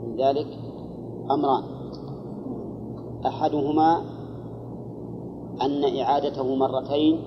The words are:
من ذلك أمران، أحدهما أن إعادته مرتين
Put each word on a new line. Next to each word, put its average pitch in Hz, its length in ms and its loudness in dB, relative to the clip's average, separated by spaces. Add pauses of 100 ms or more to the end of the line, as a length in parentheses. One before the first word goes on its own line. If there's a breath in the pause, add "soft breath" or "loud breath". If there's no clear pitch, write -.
من 117 120 -4
ذلك 139 320 4 (840)
أمران، 139 320 4 (1600)
أحدهما 151 760 4 (1600)
أن 139 380 2
إعادته 135 560 2
مرتين 139 720 4